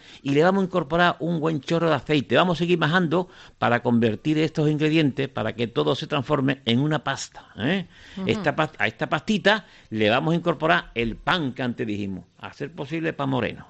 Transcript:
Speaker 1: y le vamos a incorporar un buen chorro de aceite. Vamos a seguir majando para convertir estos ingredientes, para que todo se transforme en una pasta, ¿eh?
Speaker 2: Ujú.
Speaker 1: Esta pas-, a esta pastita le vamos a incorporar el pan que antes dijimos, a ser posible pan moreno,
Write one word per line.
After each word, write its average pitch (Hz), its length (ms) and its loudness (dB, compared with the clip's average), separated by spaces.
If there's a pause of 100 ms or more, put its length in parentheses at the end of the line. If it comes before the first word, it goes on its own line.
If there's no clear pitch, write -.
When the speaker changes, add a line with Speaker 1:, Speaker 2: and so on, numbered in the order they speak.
(220)
Speaker 1:
y - 80 -6
le 143 140 4
vamos 190 180 4
a 190 40 0
incorporar 170 560 0
un 165 180 -2
buen 156 200 0
chorro 165 300 0
de 156 60 2
aceite. 139 400 0
Vamos 170 220 4
a - 20 -2
seguir 175 180 2
majando 165 520 0 (280)
para 120 240 2
convertir 120 560 2
estos 156 320 2
ingredientes, 151 600 2
para 110 240 -4
que 117 120 -2
todo 147 300 0
se 151 100 -6
transforme 139 600 0
en 117 160 2
una 151 220 0
pasta, - 440 -8 (100)
¿eh? 175 300 -2 (280)
Speaker 2:
Ujú. 190 140 -6
Speaker 1:
Esta 220 260 0
pas-, 156 220 -2
a 101 80 -2
esta 131 240 -4
pastita 196 560 0 (240)
le 107 220 2
vamos 151 220 2
a 170 40 2
incorporar 165 560 0
el 113 220 -4
pan 151 380 -2
que 131 100 -8
antes 123 240 -4
dijimos, 98 380 -6 (120)
a - 160 -14
ser 143 180 -10
posible 160 420 -6
pan 135 180 -4
moreno, 117 380 -4